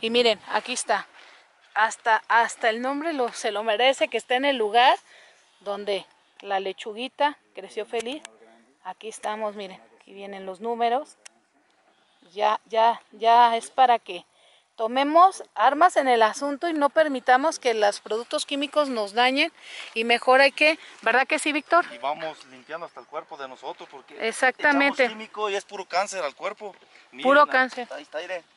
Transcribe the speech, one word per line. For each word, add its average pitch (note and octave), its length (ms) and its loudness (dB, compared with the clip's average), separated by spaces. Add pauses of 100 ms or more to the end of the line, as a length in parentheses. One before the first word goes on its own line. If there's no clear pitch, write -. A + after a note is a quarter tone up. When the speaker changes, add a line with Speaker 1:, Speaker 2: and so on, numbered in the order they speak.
Speaker 1:
Y A3+ 100 -6
miren, A#3 380 2
aquí G#3+ 240 -6
está. G#3+ 340 -4 (680)
Hasta, A3 520 0
hasta A#3 440 2
el A#3 120 -6
nombre C#4+ 300 -4
lo, B3 200 -2
se A3+ 200 -6
lo G#3 100 -6
merece, A#3+ 460 2
que - 80 -8
está A3+ 180 -4
en C4+ 120 0
el C#4 100 0
lugar A#3+ 420 4 (640)
donde G3+ 440 -6 (360)
la G3 200 -6
lechuguita A#3 800 -6 (160)
creció G3+ 320 -12
feliz. A#3+ 360 -8 (600)
Aquí F#3 240 -14
estamos, G#3+ 460 -8
miren, F#3+ 260 -14 (200)
aquí - 120 -20
vienen G3 320 -16
los F#3 160 -14
números. A#3 560 -4 (1160)
Ya, G#3 340 0
ya, A3 340 2 (120)
ya A#3 440 6
es A#3 140 -8
para A#3+ 280 4
que F3+ 260 -12 (500)
tomemos C#4+ 680 4 (120)
armas C#4+ 420 4
en C#4+ 120 2
el A#3+ 140 6
asunto C#4+ 460 -2
y E4 60 -2
no C#4+ 160 2
permitamos C#4 680 2
que A#3+ 140 -2
los G#3 280 0
productos A#3+ 440 -6
químicos C#4+ 460 -2
nos G#3 240 -4
dañen. C4 380 2 (420)
Y A3+ 100 -4
mejor A#3 380 4
hay C#4 100 4
que, D4+ 260 0 (240)
¿verdad B3 240 2
que D#4 120 -2
sí, D4+ 140 -4
Víctor? E4 400 0
Speaker 2:
Y - 60 -16
vamos D3+ 480 -8
limpiando C3 380 -14
hasta C#3+ 160 -18
el A#2 60 -20
cuerpo D#3 320 -14
de C3+ 100 -10
nosotros D3 420 -14
porque C#3+ 380 -10
Speaker 1:
Exactamente. C#4 760 2
Speaker 2:
echamos A3 140 -4
químico G#3+ 320 -8
y G3 40 -4
es G3 100 -4
puro F#3+ 220 -12
cáncer F#3+ 380 -4
al C3+ 100 -6
cuerpo. G3 400 -12 (380)
Miren, B2+ 100 -16
Speaker 1:
Puro C#4 220 4
Speaker 2:
ahí - 40 -2
Speaker 1:
cáncer. B3+ 360 -2
Speaker 2:
está, F3 100 -16
ahí C#3+ 80 -14
está, D#3 160 -12
mire. F3 260 -10 (120)